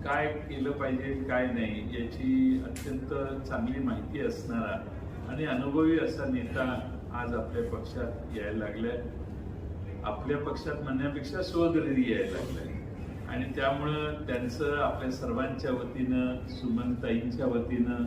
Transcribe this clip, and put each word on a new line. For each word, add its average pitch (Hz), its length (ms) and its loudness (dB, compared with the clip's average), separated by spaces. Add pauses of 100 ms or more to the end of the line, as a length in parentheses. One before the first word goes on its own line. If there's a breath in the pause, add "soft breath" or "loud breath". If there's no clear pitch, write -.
काय 147 240 0
केलं 143 440 -2
पाहिजे, 135 520 -2
काय 127 240 2
नाही 107 460 -2
याची 131 720 4
अत्यंत 135 800 -4
चांगली 127 320 0
माहिती 113 400 0
असणारा - 680 -2 (440)
आणि 151 160 -2
अनुभवी 143 540 4
असा 143 260 0
नेता 127 720 0 (160)
आज 120 220 -2
आपल्या 113 280 -2
पक्षात 117 760 -4
यायला 104 280 -2
लागलाय. 113 360 -2 (1000)
आपल्या 135 340 0
पक्षात 147 460 -4
म्हणण्यापेक्षा 139 580 -2
स्वघरी 147 680 4
यायला 98 200 2
लागलाय - 420 -4 (540)
आणि 127 160 -2 (120)
त्यामुळं 147 580 2 (140)
त्यांचं 127 500 0
आपल्या 127 340 2
सर्वांच्या 131 600 0
वतीनं, 127 760 2
सुमनताईंच्या 123 1000 2
वतीनं 120 600 4